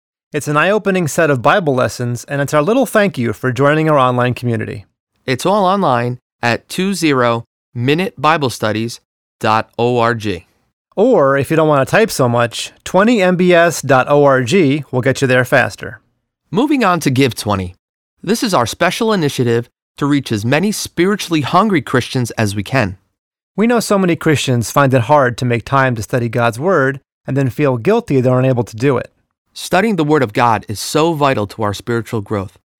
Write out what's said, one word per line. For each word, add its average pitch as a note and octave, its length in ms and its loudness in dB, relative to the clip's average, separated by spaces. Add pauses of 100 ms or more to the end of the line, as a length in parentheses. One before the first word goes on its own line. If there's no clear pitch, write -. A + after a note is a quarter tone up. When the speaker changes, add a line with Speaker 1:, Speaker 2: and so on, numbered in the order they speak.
(320)
Speaker 1:
It's D3 140 -6
an D3 100 -2
eye-opening F#3 520 0
set D#3+ 220 2
of C3+ 120 0
Bible D#3 320 2
lessons, A#2+ 500 -4
and C#3+ 160 -6
it's C#3 120 -4
our D3+ 100 2
little A3+ 240 0
thank G3+ 300 0
you A#2 160 -2
for B2+ 180 -4
joining C#3+ 380 0
our D3+ 100 2
online B2 360 0
community. G#2+ 500 -6 (420)
Speaker 2:
It's C3 200 -4
all G3 180 2
online C3 540 0 (240)
at A#2 260 -2
two F#3+ 260 -4
zero B2+ 500 0 (300)
minute C#3+ 460 -2
bible D3+ 300 2
studies A2 500 -4 (400)
dot A2 360 0
org. A#2 680 0 (500)
Speaker 1:
Or, F3 420 2
if C3+ 140 -2
you D#3+ 60 2
don't D#3 120 2
want C#3 200 2
to - 20 -14
type G#3 200 2
so B2+ 180 0
much, A#2+ 440 -2 (120)
twenty G#3 380 2
M F#3 140 2
B F3+ 180 4
S E3+ 280 2
dot C3 260 2
O D3 160 4
R C3 180 4
G C#3+ 500 0
will B2+ 80 0
get C3 200 0
you C#3 60 2
there B2+ 180 2
faster. A2+ 560 -2 (500)
Speaker 2:
Moving C4 340 0
on F3+ 160 0
to C#3+ 100 0
Give B2+ 240 2
twenty. G2 400 -4 (480)
This A3+ 220 -2
is G3 100 -2
our A#2+ 120 2
special G3 460 -2
initiative B2+ 560 0 (280)
to D3 100 -2
reach C#3+ 240 0
as G#2 140 -2
many D3+ 260 0
spiritually F3+ 680 -2
hungry F3+ 420 2
Christians B2 500 -2
as G#2 220 -2
we G#2 80 -4
can. G2+ 360 -2 (580)
Speaker 1:
We G3+ 100 0
know A#3+ 140 2
so G3+ 180 0
many F3+ 160 2
Christians C3 560 0
find C#3 240 2
it B2+ 80 2
hard C3 360 2
to B2+ 60 -4
make A#2+ 200 -2
time C3 320 0
to A2 60 -8
study A#2+ 260 -4
God's A#2 320 -2
Word C#3 400 0 (260)
and C3 100 -4
then C3+ 140 0
feel C3 280 0
guilty D#3 420 0
they're B2+ 180 2
unable B2+ 260 0
to - 120 -10
do B2+ 200 0
it. - 160 -8 (400)
Speaker 2:
Studying G3 440 0
the D#3+ 80 0
Word D3 180 2
of G#2+ 100 -2
God A#2 360 2
is G#2 100 -8
so D#3+ 340 0
vital C#3 360 0
to - 140 -10
our G#2 120 -2
spiritual A#2 460 -6
growth, G2 360 -8 (240)